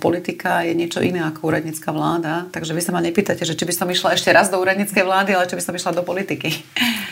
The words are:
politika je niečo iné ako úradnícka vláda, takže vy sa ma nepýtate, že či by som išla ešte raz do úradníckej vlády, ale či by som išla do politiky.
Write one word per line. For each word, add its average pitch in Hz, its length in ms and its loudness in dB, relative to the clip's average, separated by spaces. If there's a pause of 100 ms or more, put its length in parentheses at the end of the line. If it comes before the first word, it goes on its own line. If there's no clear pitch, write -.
politika 175 640 0
je 165 80 0
niečo 170 240 -2
iné 175 240 0
ako 156 280 -2
úradnícka 156 440 -4
vláda, 165 560 -2
takže 160 240 -6
vy 170 80 -2
sa 185 80 -2
ma 180 80 0
nepýtate, 170 480 0
že 160 80 -4
či - 80 -4
by 170 80 -2
som 175 160 -2
išla 180 280 2
ešte - 200 4
raz 190 160 6
do 190 80 2
úradníckej 190 480 2
vlády, 190 280 2
ale 180 120 2
či 180 80 -6
by 175 80 -4
som 175 120 -4
išla 175 200 -2
do 175 80 0
politiky. 175 480 -4 (600)